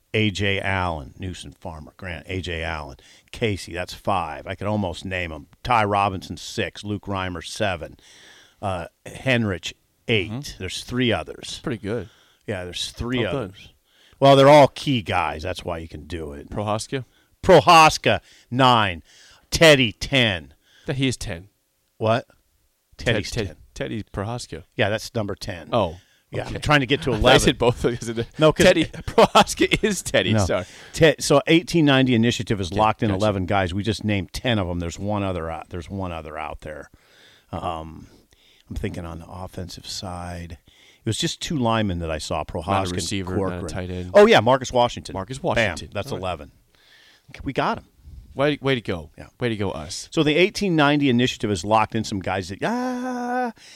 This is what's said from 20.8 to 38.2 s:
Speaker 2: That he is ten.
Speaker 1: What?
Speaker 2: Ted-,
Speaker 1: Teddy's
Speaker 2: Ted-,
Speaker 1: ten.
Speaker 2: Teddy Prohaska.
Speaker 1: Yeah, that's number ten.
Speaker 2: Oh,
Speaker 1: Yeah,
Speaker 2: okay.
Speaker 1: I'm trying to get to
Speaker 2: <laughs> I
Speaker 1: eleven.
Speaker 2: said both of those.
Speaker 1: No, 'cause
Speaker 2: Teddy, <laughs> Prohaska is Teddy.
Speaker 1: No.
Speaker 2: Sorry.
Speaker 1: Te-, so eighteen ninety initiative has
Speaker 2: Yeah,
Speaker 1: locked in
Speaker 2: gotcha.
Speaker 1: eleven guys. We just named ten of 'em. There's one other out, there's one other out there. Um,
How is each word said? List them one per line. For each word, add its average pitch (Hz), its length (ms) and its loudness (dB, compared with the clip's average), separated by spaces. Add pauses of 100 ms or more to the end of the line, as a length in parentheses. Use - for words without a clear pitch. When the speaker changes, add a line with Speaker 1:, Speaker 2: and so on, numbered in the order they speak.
Speaker 2:
That 143 100 -4
he 135 120 0
is 120 80 -4
ten. 92 320 -12 (480)
Speaker 1:
What? 110 300 0 (680)
Speaker 2:
Ted-, - 180 -8
Speaker 1:
Teddy's 104 180 -4
Speaker 2:
Ted-, 110 160 -4
Speaker 1:
ten. 78 80 -16 (180)
Speaker 2:
Teddy 127 300 -8
Prohaska. 107 580 -10 (140)
Speaker 1:
Yeah, 110 120 0
that's 107 280 -6
number 101 180 -4
ten. 87 380 -14
Speaker 2:
Oh, 90 240 0 (340)
Speaker 1:
Yeah, 110 160 -8
Speaker 2:
okay. - 80 -10
Speaker 1:
I'm - 60 -8
trying 147 200 2
to 131 60 -2
get 139 160 0
to 131 100 -2
Speaker 2:
<laughs> - 0 -
I 110 40 0
Speaker 1:
eleven. 123 240 6
Speaker 2:
said 147 180 2
both 120 260 0
of 120 140 0
those. 113 280 -6 (120)
Speaker 1:
No, 156 140 6
'cause 175 140 2
Speaker 2:
Teddy, 185 180 6
<laughs> - 220 -12
Prohaska - 760 4
is 208 180 0
Teddy. 101 340 0
Speaker 1:
No. 107 120 4
Speaker 2:
Sorry. 92 180 -2 (280)
Speaker 1:
Te-, 156 260 6
so 143 300 4
eighteen 165 360 4
ninety 131 300 6
initiative 113 440 2
has 92 120 -4
Speaker 2:
Yeah, 98 80 -4
Speaker 1:
locked 107 240 2
in 117 60 0
Speaker 2:
gotcha. 98 100 0
Speaker 1:
eleven 98 280 0
guys. 95 280 0
We 101 80 -4
just 104 220 -4
named 101 280 -2
ten 117 280 -2
of 90 80 -2
'em. 87 100 -4
There's 85 200 -6
one 101 260 -4
other 87 260 -4
out, 80 200 -10
there's 87 200 -10
one 95 220 -8
other 78 260 -12
out 76 220 -10
there. - 280 -14 (640)
Um, 80 560 -10 (640)